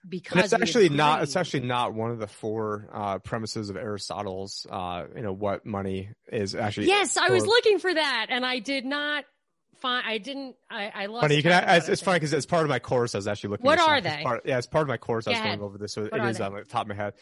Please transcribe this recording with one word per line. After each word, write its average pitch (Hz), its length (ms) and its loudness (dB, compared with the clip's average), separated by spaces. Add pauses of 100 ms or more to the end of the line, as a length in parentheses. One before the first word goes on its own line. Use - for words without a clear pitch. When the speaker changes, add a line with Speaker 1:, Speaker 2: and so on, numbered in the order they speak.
Speaker 1:
because 175 280 -4
Speaker 2:
And 180 100 6
it's 190 100 0
Speaker 1:
we 226 60 2
Speaker 2:
actually 196 280 6
not, 151 260 4
Speaker 1:
agree. 143 80 0
Speaker 2:
it's 143 120 -2
actually 165 260 0
not 123 320 0
one 113 180 -2
of 117 80 -6
the 107 80 -4
four, 107 680 -4
uh, 101 260 -2
premises 110 500 -4
of 95 60 -6
Aristotle's, 98 920 -6
uh, 90 460 -6
you 135 80 -8
know, 101 100 -4
what 98 320 -4
money 98 460 -6 (200)
is 98 240 -2
actually 110 320 -2
Speaker 1:
Yes, 381 300 2
I 349 120 4
was 370 140 4
Speaker 2:
for - 60 -2
Speaker 1:
looking 440 300 4
for 370 140 0
that, 277 360 0
and 247 160 -2
I 254 140 -2
did 269 260 -4
not 294 400 -4 (540)
find, 247 260 -2
I 220 140 -2
didn't, 269 380 -10 (120)
I, 208 240 -6
I 202 140 -6
lost 226 160 -4
Speaker 2:
Funny, 147 140 4
you 147 40 2
can, 151 80 4
Speaker 1:
track 180 140 8
of - 60 2
Speaker 2:
it's, 170 180 6
Speaker 1:
what 196 60 2
Speaker 2:
it's 170 80 0
Speaker 1:
I - 40 -10
Speaker 2:
funny 190 100 4
Speaker 1:
said. 165 60 2
Speaker 2:
'cause 147 120 -2
it's 143 120 0
part 170 180 2
of 147 60 2
my 135 80 2
course. 120 380 0
I - 20 -2
was 101 100 -4
actually 104 240 -2
looking 208 140 -2
Speaker 1:
What 302 140 6
Speaker 2:
this 330 80 6
Speaker 1:
are 302 80 6
Speaker 2:
up. 226 100 0
It's 156 100 -2
Speaker 1:
they? 147 80 -6
Speaker 2:
part, 120 220 -2
yeah, 135 140 2
it's 120 80 -4
part 156 160 2
of 147 60 -2
my 117 80 0
course. 113 280 -4
I - 60 0
Speaker 1:
Go - 20 2
Speaker 2:
was 226 60 0
going 220 100 -2
Speaker 1:
ahead. 135 120 -4
Speaker 2:
over 104 180 -10
this, 104 140 -8
so 214 100 -4
Speaker 1:
What 208 100 -6
Speaker 2:
it 220 60 -2
Speaker 1:
are - 100 0
Speaker 2:
is 90 80 -2
Speaker 1:
they? 110 60 -2
Speaker 2:
on 98 100 -4
the 104 120 -10
top 110 180 -2
of 107 60 -10
my 101 60 -6
head. 104 260 -4